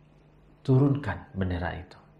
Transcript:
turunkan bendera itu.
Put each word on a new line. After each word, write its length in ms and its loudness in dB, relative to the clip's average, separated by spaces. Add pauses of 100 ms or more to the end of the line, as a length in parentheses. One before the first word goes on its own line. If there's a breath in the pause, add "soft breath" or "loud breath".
(600)
turunkan 720 2
bendera 400 -4
itu. 240 -14 (240)